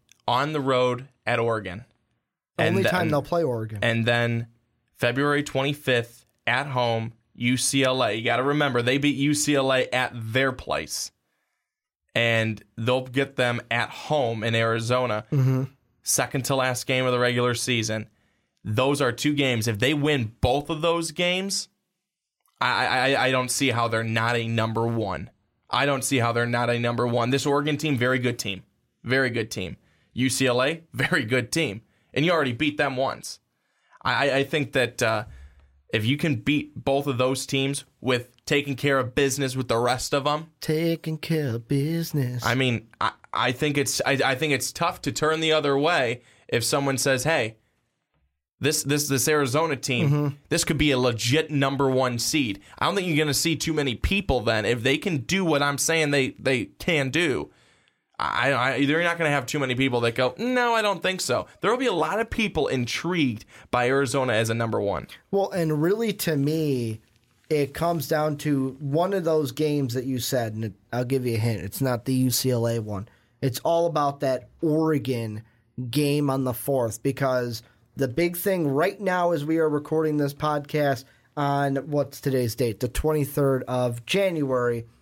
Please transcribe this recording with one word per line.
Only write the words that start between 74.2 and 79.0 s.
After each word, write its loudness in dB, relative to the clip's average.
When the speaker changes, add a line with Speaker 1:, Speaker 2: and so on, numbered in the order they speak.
Speaker 2:
Oregon 0
game 2
on 0
the -2
fourth, -2
because -2
the -2
big 0
thing 0
right 0
now 0